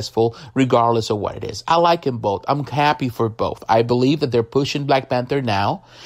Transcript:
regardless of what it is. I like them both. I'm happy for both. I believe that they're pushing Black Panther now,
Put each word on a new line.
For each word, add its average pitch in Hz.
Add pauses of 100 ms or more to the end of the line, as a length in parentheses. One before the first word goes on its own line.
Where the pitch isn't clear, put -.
(540)
regardless 117
of 110
what 95
it -
is. -
I 165
like 170
them 127
both. 104
I'm 143
happy 147
for 117
both. 107
I 113
believe 127
that 139
they're 117
pushing 139
Black 135
Panther 131
now, 113 (220)